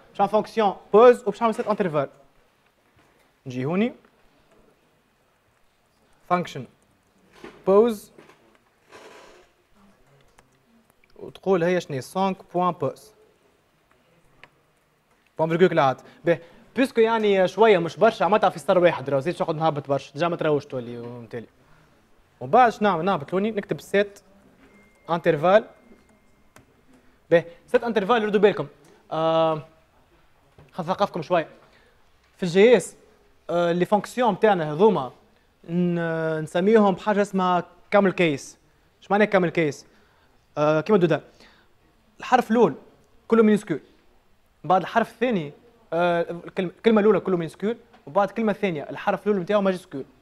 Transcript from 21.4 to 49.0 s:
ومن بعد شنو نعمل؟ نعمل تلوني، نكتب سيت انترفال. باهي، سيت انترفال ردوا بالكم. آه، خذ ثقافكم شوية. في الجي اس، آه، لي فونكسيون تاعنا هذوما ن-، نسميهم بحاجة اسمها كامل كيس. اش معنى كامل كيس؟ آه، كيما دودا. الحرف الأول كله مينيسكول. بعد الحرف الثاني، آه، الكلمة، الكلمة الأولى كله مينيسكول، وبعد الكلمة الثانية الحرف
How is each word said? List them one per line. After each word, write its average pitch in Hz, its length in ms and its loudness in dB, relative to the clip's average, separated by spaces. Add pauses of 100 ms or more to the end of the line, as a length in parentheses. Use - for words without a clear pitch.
ومن 127 120 -8
بعد 233 200 4
شنو 208 180 0
نعمل؟ 170 160 -2
نعمل 180 200 -2
تلوني، 196 260 -4
نكتب 202 300 -8
سيت 202 380 -2 (880)
انترفال. 170 560 2 (1700)
باهي، 165 140 4 (220)
سيت 247 160 -2
انترفال 220 400 -2
ردوا 208 160 0
بالكم. 180 280 2 (440)
آه، 160 560 -2 (1040)
خذ 185 120 -12
ثقافكم 175 380 -4
شوية. 160 260 -2 (880)
في - 60 -8
الجي 196 340 4
اس، - 180 -4 (540)
آه، 170 220 -2
لي 175 140 0
فونكسيون 208 540 -2
تاعنا 170 340 0
هذوما 160 380 0 (580)
ن-، 170 720 -4
نسميهم 196 540 2
بحاجة 202 280 -2
اسمها 185 420 0 (280)
كامل 202 200 4
كيس. 160 460 -2 (440)
اش - 100 -6
معنى 208 160 2
كامل 180 220 0
كيس؟ 156 360 -4 (720)
آه، 151 240 0
كيما 208 160 2
دودا. 156 260 0 (960)
الحرف - 320 0
الأول 220 240 4 (520)
كله 226 160 4
مينيسكول. 208 360 2 (840)
بعد 180 180 2
الحرف 226 300 -2
الثاني، 185 420 -4 (400)
آه، 170 280 0 (260)
الكلمة، 175 300 -6
الكلمة 220 240 2
الأولى 202 180 4
كله 185 180 -2
مينيسكول، 185 400 -6 (300)
وبعد 190 220 -2
الكلمة 220 220 -4
الثانية 175 380 -6
الحرف 180 380 -6